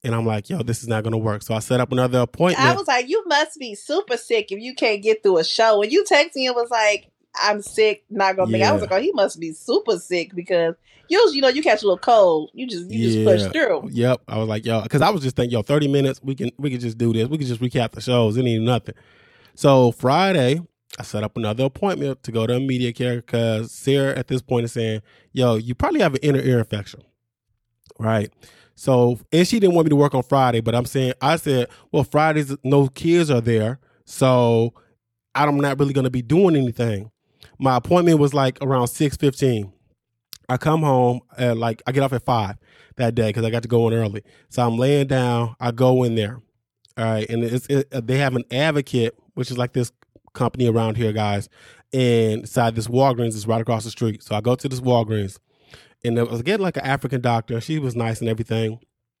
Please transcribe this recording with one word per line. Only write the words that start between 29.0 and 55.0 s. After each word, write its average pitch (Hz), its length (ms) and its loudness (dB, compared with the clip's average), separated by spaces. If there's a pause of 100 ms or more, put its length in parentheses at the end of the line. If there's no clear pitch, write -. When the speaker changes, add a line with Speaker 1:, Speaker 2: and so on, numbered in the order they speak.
Speaker 1:
and 170 160 4
she 233 140 0
didn't 180 140 4
want 165 120 4
me 151 40 2
to 143 60 4
work 143 180 4
on 127 80 0
Friday, 127 380 2
but 113 140 -2
I'm 120 120 0
saying, 131 340 -2
I 156 160 2
said, 131 320 0 (240)
"Well, 143 120 2
Fridays, 151 500 0 (100)
no 139 240 4
kids 165 420 0
are 120 100 2
there, 113 380 0 (280)
so 120 640 2 (640)
I'm 143 240 2
not 139 200 0
really 139 140 0
gonna 131 180 0
be 127 120 -4
doing 160 340 2
anything." 113 540 -2 (480)
My 131 180 2
appointment 170 420 4
was, 143 160 2
like, 135 280 0
around 131 260 0
six - 280 -2
fifteen. 123 560 0 (760)
I - 80 -2
come 160 260 0
home 127 380 2 (180)
at, 123 200 0
like, 117 280 -4
I 127 60 -4
get 139 100 2
off 131 100 0
at 123 120 -4
five 107 320 0 (400)
that 117 180 0
day 110 180 2
'cause 113 120 -2
I 113 60 0
got 117 120 -2
to 117 60 -10
go 117 200 4
in 113 60 0
early. 107 280 -2 (260)
So 123 180 0
I'm 117 120 0
laying 139 280 2
down, 123 540 0
I 123 100 -4
go 127 320 2
in 117 120 0
there. 113 260 -4 (560)
All 113 80 -4
right. 110 260 -2
And 117 140 -2
it's, 123 240 -4
it, 139 200 0 (180)
they 131 120 0
have 135 160 0
an 120 160 -2
Advocate, 131 640 -2 (200)
which 127 160 -6
is, 123 80 -8
like, 123 160 -4
this 123 180 -2 (400)
company 123 340 -2
around 110 300 0
here, 110 160 0
guys, 104 360 -2 (440)
and 117 480 2
inside 117 340 0
this 113 140 -6
Walgreens 123 480 2
is 104 100 -10
right 113 140 0
across 110 240 -2
the 117 60 -12
street. 110 320 -4
So - 120 -8
I 104 60 -2
go 120 160 0
to 139 120 -6
this 127 120 -8
Walgreens, 110 580 0 (640)